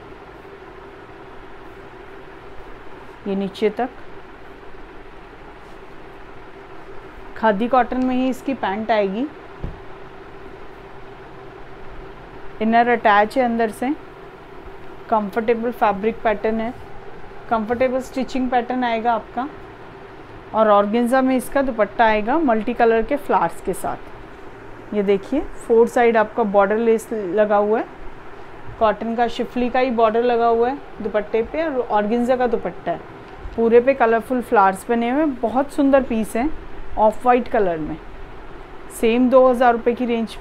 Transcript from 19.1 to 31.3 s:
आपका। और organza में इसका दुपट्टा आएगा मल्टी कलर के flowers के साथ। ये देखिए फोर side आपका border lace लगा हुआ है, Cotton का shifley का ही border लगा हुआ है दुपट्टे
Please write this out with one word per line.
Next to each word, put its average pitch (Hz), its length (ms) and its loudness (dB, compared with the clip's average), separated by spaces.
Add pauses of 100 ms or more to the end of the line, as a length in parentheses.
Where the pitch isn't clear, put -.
आपका। 240 360 -4 (1000)
और 214 180 4
organza 226 540 4
में 262 140 4
इसका 254 260 0
दुपट्टा 226 420 2
आएगा 220 340 4
मल्टी 240 360 2
कलर 226 280 4
के 254 140 0
flowers 185 440 0
के 190 120 -4
साथ। - 1200 -10
ये 208 80 2
देखिए 202 380 2
फोर 233 480 4
side 233 280 4
आपका 214 280 2
border 202 340 4
lace 226 340 2
लगा 208 440 2
हुआ 208 220 4
है, 339 60 -2 (960)
Cotton 220 380 0
का 240 120 2
shifley 247 420 -2
का 254 100 2
ही 262 100 2
border 226 320 4
लगा 233 240 4
हुआ 233 220 4
है - 340 -8
दुपट्टे 214 420 0